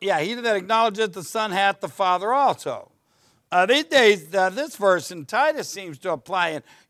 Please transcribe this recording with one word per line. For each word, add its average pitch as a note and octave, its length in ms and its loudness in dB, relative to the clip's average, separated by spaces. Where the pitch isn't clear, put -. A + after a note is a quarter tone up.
yeah, F3+ 180 0
"he F3+ 140 -2
that A#3 220 0
acknowledgeth G#3+ 580 0
the F#3+ 100 -12
Son G#3+ 280 -4
hath G3 280 2
the F#3+ 80 -6
Father F#3 460 0
also." F3+ 580 -2
Uh, F3+ 160 4
these C#4 200 2
days, G#3 500 4
uh, F#3 140 2
this B3+ 260 -6
verse F#3 360 0
in E3 140 -14
Titus C4 440 -2
seems F3+ 300 -12
to F#3 120 -6
apply. E3+ 380 -4
In, D3+ 140 -8